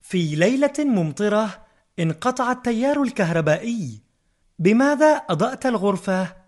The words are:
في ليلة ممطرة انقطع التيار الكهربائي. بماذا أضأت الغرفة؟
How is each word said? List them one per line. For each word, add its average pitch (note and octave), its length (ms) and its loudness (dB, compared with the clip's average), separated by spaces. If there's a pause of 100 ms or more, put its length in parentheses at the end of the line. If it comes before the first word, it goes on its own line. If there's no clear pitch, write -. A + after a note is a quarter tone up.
في E3 340 -2
ليلة C4 440 2
ممطرة G#3 880 -2 (320)
انقطع A#3+ 520 -2
التيار B3 520 0
الكهربائي. E3 1000 -2 (580)
بماذا C4+ 560 4
أضأت A#3+ 500 -2
الغرفة؟ F#3+ 840 -2